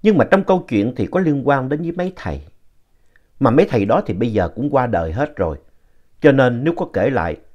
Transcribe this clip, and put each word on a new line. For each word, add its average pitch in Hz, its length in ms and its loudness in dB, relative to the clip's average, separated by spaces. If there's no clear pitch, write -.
Nhưng 208 160 4
mà 123 140 4
trong 190 120 4
câu 185 260 0
chuyện 110 260 0
thì 104 160 -2
có 180 80 0
liên 143 280 0
quan 135 220 0
đến 151 120 -4
với 170 100 -6
mấy 180 240 -6
thầy. 71 260 -10
Mà 127 120 4
mấy 165 180 4
thầy 104 160 0
đó 127 200 2
thì - 80 -6
bây 113 200 -2
giờ 92 220 0
cũng 143 140 -4
qua 131 180 0
đời 85 240 -2
hết 139 240 -4
rồi, 80 220 -4
cho 147 100 6
nên 127 320 2
nếu 165 140 0
có 180 160 -6
kể 101 160 0
lại 85 280 -4